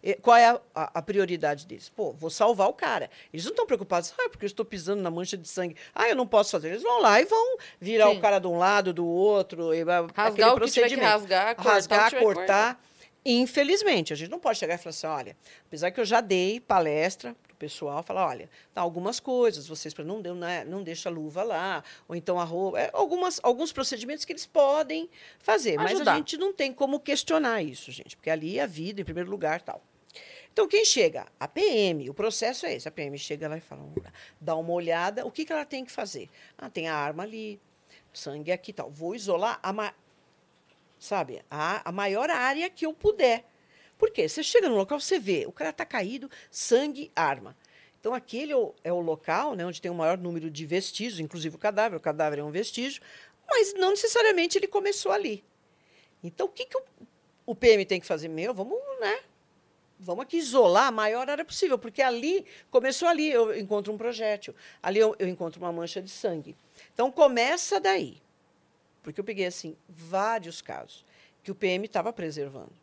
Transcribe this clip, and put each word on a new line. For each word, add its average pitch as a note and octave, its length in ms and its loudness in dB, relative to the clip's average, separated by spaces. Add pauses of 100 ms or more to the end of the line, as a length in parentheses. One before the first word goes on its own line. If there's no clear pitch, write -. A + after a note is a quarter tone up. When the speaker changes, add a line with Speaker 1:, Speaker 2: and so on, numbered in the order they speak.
Speaker 1:
E G3 120 0
qual A#3 220 8
é A#3 100 10
a, A#3+ 140 4 (140)
a, D#3+ 240 -4
a D#3+ 40 -4
prioridade E3 640 0
deles? - 240 -18
"Pô, F3+ 220 -6
vou D#3 180 -8
salvar G#3 380 2
o C#4 40 0
cara." - 380 -4 (220)
Eles E3 120 -8
não D#4+ 100 -6
tão A#4 120 0
preocupados, F#3 520 -2
"Ah, B4 120 0
porque - 140 -12
eu - 20 -4
estou G3+ 180 -4
pisando G3 380 -4
na F3 80 -2
mancha F3+ 260 -6
de E3+ 120 -14
sangue. F3 280 -6 (180)
Ah, A3+ 140 2
eu D4 80 2
não B3 100 0
posso G#3 260 4
fazer." D#3+ 160 -2
Eles G#3+ 140 -6
vão A#4 200 2
lá G#3+ 180 8
e D#4+ 40 4
vão A4+ 340 2 (220)
virar G#3+ 300 6
Speaker 2:
Sim. G#3 80 2
Speaker 1:
o - 20 -6
cara G3+ 180 4
de F3+ 80 -2
um F3 100 0
lado, F#3 380 4
do E3+ 120 -2
outro, F3+ 680 2
e E3 100 0
vai, F3 160 4
Speaker 2:
Rasgar F#3 260 -2
Speaker 1:
aquele A3+ 40 4
Speaker 2:
o - 20 -6
que G3+ 60 -4
tiver A3+ 120 8
que B3+ 60 6
Speaker 1:
procedimento. A#3 520 4
Speaker 2:
rasgar, G#3 480 2
cortar - 40 -12
o F3+ 40 -8
que G3 60 6
Speaker 1:
Rasgar, G#3 380 6
Speaker 2:
tiver C4+ 100 0
que A#3+ 60 6
cortar. F#3 200 2 (320)
Speaker 1:
cortar. - 80 -20 (420)
Infelizmente, C#4 880 2
a D3+ 40 -6
gente E3 140 -10
não F4 80 -8
pode A3+ 200 0
chegar E3+ 180 -2
e - 20 -10
falar E3+ 120 -12
assim, D#3 160 -8
"Olha", C3+ 300 -6 (300)
apesar E3 240 0
que F#3+ 100 -4
eu A3+ 40 4
já A3 160 6
dei G3 400 2
palestra F3+ 760 2 (100)
pro - 100 -20
pessoal, D3 460 -6
falar, F#3 240 0
"Olha, A#2+ 220 -6 (240)
tá, - 80 -6
algumas F3 400 -4
coisas, A3+ 460 0
vocês D#3 260 -12
pra D#3 120 -12
não G3+ 180 -8
deu, F3 120 -8
né, F3 300 -6
não F#3+ 180 -10
deixa E3 280 -8
a - 20 -8
luva D#3 300 -8
lá, F#3 400 -4 (260)
ou E3+ 80 -10
então F3+ 240 -2
a E3+ 40 -2
roupa", F3+ 360 -4
é, D3 120 0
algumas, F4+ 500 -2
alguns B3+ 280 0
procedimentos C4 540 -6
que - 80 -12
eles D#4 140 -10
podem D4+ 640 2 (300)
fazer, B3 360 2
mas - 200 0
Speaker 2:
Ajudar. A3 180 4
Speaker 1:
a - 20 4
gente D#3 220 -4
não F#4+ 160 -2
tem C4+ 180 -2
como C#4 280 -2
questionar C#4+ 600 0
isso, C3+ 300 -8
gente, - 260 -18
porque - 140 -6
ali D#3+ 280 -2
é C#4+ 40 0
a C#4 40 -2
vida, F#3 360 -10
em - 20 -6
primeiro F3 240 -8
lugar, E3+ 320 -4
tal. - 220 -14 (680)
Então, G#4+ 160 2
quem G#4 180 4
chega? F3 420 2 (120)
A C3+ 100 -6
P D#4 120 -6
M, G3 480 2
o C#3+ 60 -12
processo A3+ 500 -4
é - 120 -4
esse, - 120 -10
a - 40 -12
P E3 100 -10
M C#3+ 160 -8
chega D3+ 280 -8
lá D#3 120 -8
e - 20 -12
fala, C#3 220 -20
"Vamos D3 220 -8
lá", - 80 -20 (280)
dá D#3+ 140 -4
uma E3 180 -4
olhada, F3 540 -2
o A#3 40 -8
que D#4 140 -6
que E4 80 -6
ela D4+ 140 -4
tem C4 180 -10
que - 80 -18
fazer? - 380 -10 (260)
"Ah, - 140 -16
tem E3 180 -6
a D#3+ 60 -4
arma D3+ 300 -4
ali, A3 360 -12 (500)
sangue D3+ 420 -8
aqui F3+ 180 -6
e - 40 -16
tal, - 160 -12
vou E3 240 -8
isolar G3 480 -2
a F#3+ 100 -4
ma-", G#3 220 -6 (1040)
sabe, C#3+ 480 -6
a, D#3+ 400 -4
a E3+ 40 -8
maior G3+ 360 -2
área D4 400 -2
que - 160 -8
eu D#4 80 -4
puder. D#4 520 2 (520)
Por A4 140 2
quê? - 180 0
Você D#4 140 -6
chega G4 260 4
no A#3+ 80 2
local, G3 220 0
você F#4 200 -2
vê, F#3 280 -2
o - 60 -12
cara D#4 200 -6
tá - 120 -8
caído, A#3+ 440 -6 (220)
sangue, C#4 640 0
arma. C#3 420 -2 (440)
Então, A3 120 -4
aquele C4+ 400 -8
é C#4 40 0
o, A3 260 0
é E3+ 100 -4
o F3 80 0
local, F3 540 -2
né, F3 100 -6
onde F3 160 -8
tem F3 100 -6
o F3 40 -6
maior E3+ 240 0
número E3+ 320 -6
de D3+ 160 -12
vestígios, F#3+ 540 -4
inclusive D#3 340 -8
o - 40 -20
cadáver, G#3 380 0
o D#3 40 -8
cadáver D3+ 400 -2
é - 40 -8
um D3+ 60 -8
vestígio, A#3 500 -6 (480)
mas G#4 260 2
não F#4+ 160 2
necessariamente G4+ 680 2
ele G4 80 0
começou G4+ 460 0
ali. C#4+ 320 -2 (760)
Então, E3+ 240 -6
o - 40 -6
que - 160 -10
que - 100 -8
o, C5 60 -2 (640)
o A#3 80 -6
P A#3+ 200 4
M G3 100 2
tem F#3 160 -2
que - 60 -18
fazer? D#3+ 200 -4
"Meu, E3 260 -6
vamos, A3+ 240 -6 (240)
né? A4 200 -2 (800)
Vamos F3+ 240 -6
aqui - 120 -6
isolar B3 520 6
a B3 40 0
maior A3 380 -2
área D4 140 -4
possível", D4 340 0
porque A#3 240 -4
ali, C4 420 0 (280)
começou C4 360 2
ali, D#4 220 2
eu A3+ 260 2
encontro G#3 360 -4
um G#3 60 -8
projétil, A3 560 -4 (280)
ali G3 160 0
eu, A3 200 4
eu F#3+ 100 -2
encontro F3 320 -8
uma F3 120 -6
mancha E3+ 300 -8
de F#3+ 80 -16
sangue. E3+ 460 -6 (360)
Então, B3+ 180 0
começa C#4+ 680 4
daí. F#4+ 420 0 (840)
Porque D#3 180 -10
eu G3 40 -6
peguei, G3 220 -4
assim, E3+ 280 -10 (140)
vários F3+ 720 -4
casos - 440 -16 (380)
que - 80 -14
o F#3+ 40 -8
P G3 140 -4
M F#3+ 200 -2
tava G#3 240 -2
preservando D3 600 -10 (100)